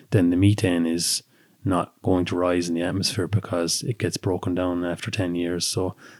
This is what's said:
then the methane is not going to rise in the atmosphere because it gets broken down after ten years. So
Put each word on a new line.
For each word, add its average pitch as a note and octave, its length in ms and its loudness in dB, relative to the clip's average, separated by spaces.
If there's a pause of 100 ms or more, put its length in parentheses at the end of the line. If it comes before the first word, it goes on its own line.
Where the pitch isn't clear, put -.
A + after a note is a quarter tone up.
(100)
then F2+ 200 6
the F2 60 2
methane F#2+ 500 4
is E2+ 360 -2 (420)
not F2+ 380 0
going F2+ 240 2
to F2+ 100 -2
rise F2+ 320 0
in E2 60 -2
the E2+ 80 -2
atmosphere F#2 440 -2
because F2 560 -2
it - 160 -4
gets F2 200 -4
broken F2+ 360 -2
down F2+ 300 -2
after F2 260 -6
ten F2 240 -2
years. F2 320 -2
So F#2 300 -2 (240)